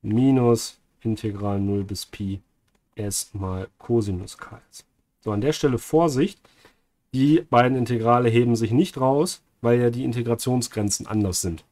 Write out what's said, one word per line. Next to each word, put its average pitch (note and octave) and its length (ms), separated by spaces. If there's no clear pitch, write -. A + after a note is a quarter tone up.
minus A#2+ 760
Integral G2+ 580
null G2+ 240
bis G2 200
Pi, G2 360
S G#2 360
mal F#2+ 360
Cosinus G2+ 600
K - 220
S. - 120
So, A2 100
an G2+ 100
der C#3 120
Stelle C3 260
Vorsicht, D#3 640
die D3 340
beiden B2+ 300
Integrale A#2+ 500
heben A#2 280
sich A2 160
nicht C#3+ 280
raus, C#3 400
weil A#2+ 180
ja A#2+ 80
die A#2+ 160
Integrationsgrenzen A#2 1000
anders G2+ 340
sind. E2+ 320